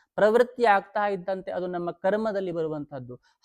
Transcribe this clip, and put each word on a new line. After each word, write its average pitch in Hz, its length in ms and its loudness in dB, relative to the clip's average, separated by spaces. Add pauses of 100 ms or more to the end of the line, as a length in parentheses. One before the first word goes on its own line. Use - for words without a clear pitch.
(140)
ಪ್ರವೃತ್ತಿ 233 500 4
ಆಗ್ತಾ 208 440 2
ಇದ್ದಂತೆ 190 420 -6
ಅದು 185 160 -4
ನಮ್ಮ 175 240 -6
ಕರ್ಮದಲ್ಲಿ 196 640 -2
ಬರುವಂತಹದ್ದು. 147 680 -6 (240)